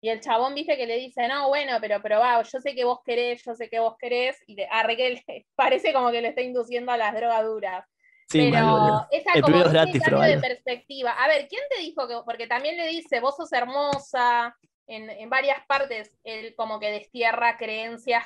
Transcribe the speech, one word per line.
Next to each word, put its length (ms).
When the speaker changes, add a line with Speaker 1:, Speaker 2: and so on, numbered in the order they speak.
Speaker 1:
Y 100
el 100
chabón, 340
viste, 220
que 100
le 100
dice, 300
"No, 220
bueno, 320
pero 200
probá, 400
yo 200
sé 160
que 80
vos 200
querés, 400
yo 120
sé 120
que 120
vos 180
querés", 380
y 80
le, 160
arre 260
que 140
le, 140
<laughs> 60
parece 360
como 200
que 100
le 60
está 140
induciendo 500
a 40
las 200
drogas 280
duras. 400
Speaker 2:
Sí, 120
Speaker 1:
Pero 20
Speaker 2:
mal, 200
boludo. 380
Speaker 1:
esa 240
Speaker 2:
El 80
Speaker 1:
como 120
Speaker 2:
primero 120
es 80
Speaker 1:
ese 0
Speaker 2:
gratis, 280
Speaker 1:
cambio 180
Speaker 2:
pero 0
Speaker 1:
de 160
Speaker 2:
vale. 40
Speaker 1:
perspectiva. 720
A 160
ver, 180
¿quién 220
te 140
dijo 260
que? 60
Porque 220
también 320
le 100
dice, 320
"Vos 160
sos 160
hermosa", 1040
en, 240
en 200
varias 360
partes, 580
él 320
como 240
que 100
destierra 680
creencias 680